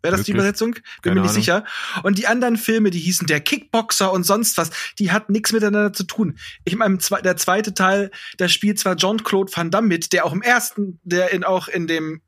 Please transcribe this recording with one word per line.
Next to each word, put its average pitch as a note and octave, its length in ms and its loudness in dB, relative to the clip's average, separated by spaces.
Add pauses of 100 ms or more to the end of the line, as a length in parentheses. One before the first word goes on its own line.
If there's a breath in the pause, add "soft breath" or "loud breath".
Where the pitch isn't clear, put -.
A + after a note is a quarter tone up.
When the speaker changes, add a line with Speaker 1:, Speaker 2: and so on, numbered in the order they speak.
Speaker 1:
Wäre E3+ 120 2
das G3+ 100 0
die G#3 60 -4
Speaker 2:
Möglich. G3 140 2
Speaker 1:
Übersetzung? A3 280 -2
Bin - 100 -14 (180 loud breath)
Speaker 2:
Keine F3+ 140 0
Speaker 1:
mir - 80 4
nicht - 80 2
Speaker 2:
Ahnung. G#3 100 2
Speaker 1:
sicher. G3 240 2 (380 loud breath)
Und F#3+ 160 2
die A#3+ 80 -2
anderen A#3+ 300 2
Filme, A3 340 2
die F3 80 -2
hießen F3 280 0
Der D3 140 2
Kickboxer A3 720 0
und F#3 120 0
sonst G#3+ 340 2
was, D#3+ 120 0 (300 loud breath)
die F#3 120 2
hatten G3+ 220 0
nichts G#3+ 180 0
miteinander G#3 400 2
zu G3+ 120 -6
tun. F3+ 340 -2 (280 loud breath)
Ich F3 100 -2
meine, G#3+ 180 2
im F#3 60 0
zwe-, - 220 -2
der F#3 140 2
zweite G3 380 0
Teil, G3 380 2 (260 loud breath)
da F3+ 100 0
spielt G3+ 320 0
zwar F#3 160 0
Jean-Claude G3 580 0
Van E3 180 -2
Damme G#3+ 160 2
mit, E3+ 260 0
der E3+ 120 2
auch D3 80 -2
im G3+ 100 -4
ersten, G#3 600 0
der F3+ 280 0
in, F3+ 120 -2
auch F#3 240 0
in E3+ 200 -4
dem D#3+ 400 -4